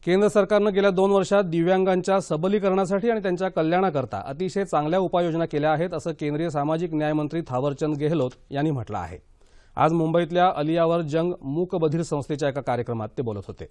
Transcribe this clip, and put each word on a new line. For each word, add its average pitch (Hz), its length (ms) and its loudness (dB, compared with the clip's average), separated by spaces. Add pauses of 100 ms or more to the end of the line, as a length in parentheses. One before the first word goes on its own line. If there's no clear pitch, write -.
केंद्र 190 220 4
सरकारनं 202 460 2
गेल्या 196 160 4
दोन 190 200 2
वर्षात 196 340 2
दिव्यांगांच्या 185 760 2
सबलीकरणासाठी 190 880 0
आणि 220 120 0
त्यांच्या 185 260 -2
कल्याणाकरता 160 800 0
अतिशय 185 380 -4
चांगल्या 160 340 0
उपाययोजना 170 480 0
केल्या 151 260 0
आहेत, 170 220 -2
असं 160 180 -6
केंद्रीय 151 380 -2
सामाजिक 156 440 -2
न्याय 151 180 0
मंत्री 151 360 -2
थावरचंद 143 480 -2
गेहलोत 147 340 0 (200)
यांनी 147 200 0
म्हटलं 110 280 -4
आहे. 85 200 -8 (580)
आज 156 160 4
मुंबईतल्या 170 640 2
अलियावर 165 440 2
जंग 165 320 -2 (100)
मूकबधीर 165 600 0
संस्थेच्या 147 460 -2
एका 135 120 -4
कार्यक्रमात 120 480 -4
ते - 140 -6
बोलत 107 260 -4
होते. 90 220 -14